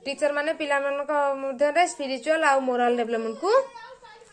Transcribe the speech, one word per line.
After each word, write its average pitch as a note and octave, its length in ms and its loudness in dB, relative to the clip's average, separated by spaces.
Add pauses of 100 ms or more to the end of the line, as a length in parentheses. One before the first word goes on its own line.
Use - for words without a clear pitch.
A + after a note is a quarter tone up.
ଟିଚର C#4 280 -2
ମାନେ D4 200 -2
ପିଲାମାନଙ୍କ C#4+ 580 -2 (240)
ମଧ୍ୟରେ C#4+ 520 2
ସ୍ପିରିଚୁଆଲ D4 560 -2
ଆଉ C#4 160 4
ମୋରାଲ B3 380 2
ଡେଭଲପମେଣ୍ଟକୁ A3+ 520 -4 (840)